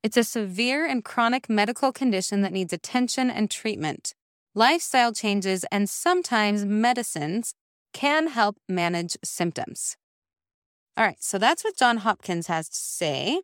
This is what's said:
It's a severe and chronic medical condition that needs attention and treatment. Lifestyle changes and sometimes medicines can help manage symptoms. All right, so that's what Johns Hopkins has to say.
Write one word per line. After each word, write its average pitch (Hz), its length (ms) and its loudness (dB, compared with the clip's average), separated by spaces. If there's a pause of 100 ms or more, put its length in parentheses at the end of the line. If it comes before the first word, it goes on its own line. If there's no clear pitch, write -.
It's 220 140 2
a 233 80 4
severe 233 600 -2
and 269 200 -2
chronic 240 440 0
medical 226 440 2
condition 202 480 0
that 190 100 0
needs 185 220 -2
attention 247 580 0
and 214 180 -2
treatment. - 640 -6 (400)
Lifestyle 240 600 4
changes 196 580 0
and 202 180 2
sometimes 214 760 0
medicines 214 880 0 (380)
can 302 340 0
help 220 300 0 (100)
manage 175 560 -2
symptoms. - 720 -4 (1000)
All 220 80 4
right, - 180 -2
so - 140 -4
that's 247 260 2
what 427 140 -4
Johns 233 240 4
Hopkins 185 460 -2
has 160 200 -2
to - 100 -10
say. 165 680 -2